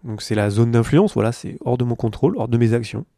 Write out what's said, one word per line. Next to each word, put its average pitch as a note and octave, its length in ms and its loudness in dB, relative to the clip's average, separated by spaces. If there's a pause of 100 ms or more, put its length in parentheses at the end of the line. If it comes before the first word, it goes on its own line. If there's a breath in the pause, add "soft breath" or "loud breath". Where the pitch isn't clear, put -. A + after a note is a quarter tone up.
donc A2 180 -8
c'est - 140 -4
la G#2 140 2
zone A#2 220 2
d'influence, C#3+ 420 4
voilà, A2 180 0
c'est - 340 -10
hors B2 120 0
de B2 60 0
mon A#2+ 120 -2
contrôle, C#3 420 0
hors A2+ 100 -4
de A#2 100 0
mes A#2 160 4
actions. A#2 320 -4 (120)